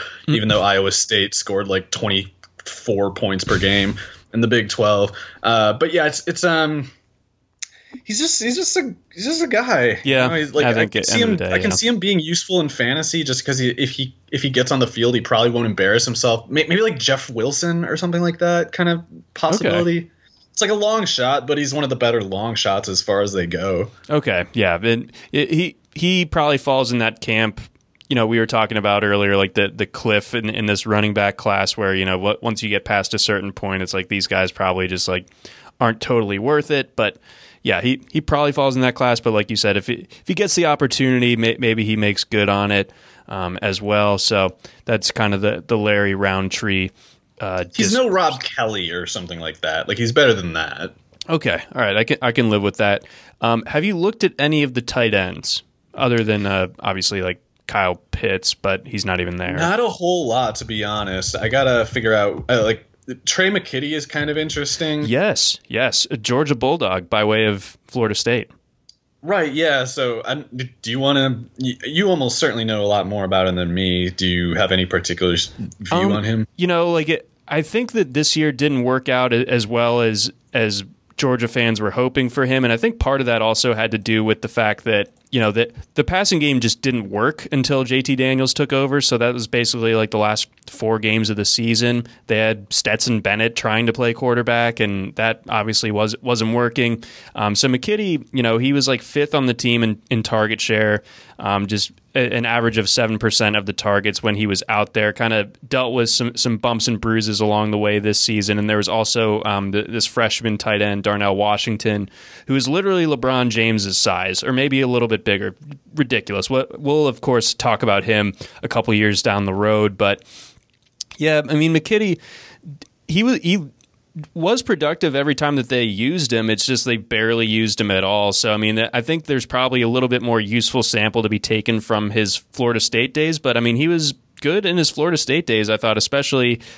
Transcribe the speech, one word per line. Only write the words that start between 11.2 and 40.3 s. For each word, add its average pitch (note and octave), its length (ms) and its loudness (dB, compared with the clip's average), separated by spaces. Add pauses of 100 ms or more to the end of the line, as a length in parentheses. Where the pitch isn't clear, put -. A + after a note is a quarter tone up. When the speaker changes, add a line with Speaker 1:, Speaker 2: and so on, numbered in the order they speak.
Speaker 1:
end A#3 80 2
Speaker 2:
him, - 20 2
Speaker 1:
of F#3 80 2
the - 60 -2
day, F#2 80 -2
Speaker 2:
I - 60 2
can G#3+ 100 0
Speaker 1:
yeah. F#3 80 2
Speaker 2:
see A3 100 0
him A#3+ 120 0
being F#3 200 2
useful E3+ 400 -2
in D#3 80 0
fantasy D3 560 -2
just C3 220 -4
'cause C3 140 -2
he, B2+ 100 2
if B2+ 220 -2
he, C3 220 -8 (160)
if C#3+ 140 -4
he C#3+ 60 0
gets B2+ 240 0
on C3+ 60 2
the B2 80 4
field, A#2+ 280 0
he A2+ 60 0
probably A#2+ 300 2
won't A#2 160 0
embarrass G2+ 360 2
himself. A#2 460 0
May-, D#3 180 0
maybe F3+ 140 0
like G3+ 180 0
Jeff C3+ 300 -2
Wilson C#3+ 560 -2
or - 100 -4
something F3 260 -2
like E3+ 180 0
that F3 340 0
kind F3 160 0
of E3+ 160 -2 (280)
possibility. E3+ 680 0
Speaker 1:
Okay. E3+ 100 -10 (420)
Speaker 2:
It's - 100 -2
like E3+ 80 2
a G#3+ 60 2
long G#3+ 320 0
shot, C3 400 0
but C#3+ 100 0
he's C#3 160 -2
one D3 100 -2
of C3+ 60 -2
the C3 60 -2
better A#2+ 260 2
long G2+ 320 -4
shots G2+ 340 0
as F#2+ 140 -2
far G2+ 200 0
as G2+ 120 0
they F2+ 140 -2
go. F2 420 -2 (180)
Speaker 1:
Okay, A2 460 0
yeah, F#2 260 2
and A2+ 320 0 (200)
it, D3 180 0
he, E3 280 -2 (180)
he F3+ 300 2
probably D3 340 0
falls C3 320 0
in A#2+ 80 0
that A2+ 220 -2
camp. A2 380 0 (480)
You C#3 80 -2
know, A2+ 120 4
we A#2 100 2
were A2+ 80 2
talking A2 320 0
about G#2 260 2
earlier, G2+ 320 2
like, G2 200 2
the, G2+ 140 2
the G2+ 180 -4
cliff - 480 -2
in, G#2+ 160 -2
in G#2+ 160 -2
this G#2 180 0
running G#2 300 2
back G2+ 220 0
class G2 380 0
where, F#2+ 200 0
you F#2+ 100 0
know, F#2 140 0
what, G2+ 240 -2
once A2+ 180 -4
you A2 80 -6
get G2+ 160 -2
past G2+ 300 0
a - 20 0
certain G2+ 340 0
point, F#2+ 300 -4
it's F#2 140 -6
like F#2 140 -6
these G2 180 -4
guys F#2 240 0
probably F#2 360 -2
just, F2 200 -4
like, F#2 180 -4 (540)
aren't A2+ 200 2
totally G#2+ 380 0
worth C#3+ 320 0
it. C#3 260 -2
But G#2 220 0 (460)
yeah, F#2+ 180 0
he, B2+ 300 0
he D#3 100 0
probably D3 300 2
falls C3+ 240 0
in C3 80 2
that B2+ 100 2
class. B2 260 0
But A#2 120 0
like G#2+ 180 0
you A2 60 -4
said, G2+ 200 2
if G2 120 -2
he, - 240 -6
if - 160 -14
he F#3 80 -2